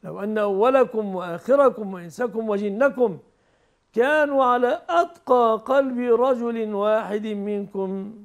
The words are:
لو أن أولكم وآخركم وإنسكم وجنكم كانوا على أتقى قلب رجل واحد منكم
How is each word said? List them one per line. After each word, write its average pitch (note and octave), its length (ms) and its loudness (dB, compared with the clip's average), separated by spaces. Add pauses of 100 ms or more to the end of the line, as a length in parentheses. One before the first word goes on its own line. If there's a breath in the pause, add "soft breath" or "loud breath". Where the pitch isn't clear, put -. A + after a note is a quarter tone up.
لو F3 160 -12
أن G#3+ 180 -4
أولكم G#3+ 760 2
وآخركم G3 760 0
وإنسكم G#3+ 560 -8
وجنكم G#3 680 0 (760)
كانوا C#4 500 2
على B3 460 2
أتقى B3 760 2
قلب C4 340 0
رجل A#3 760 0
واحد G#3 540 -2
منكم G3+ 880 -6 (120)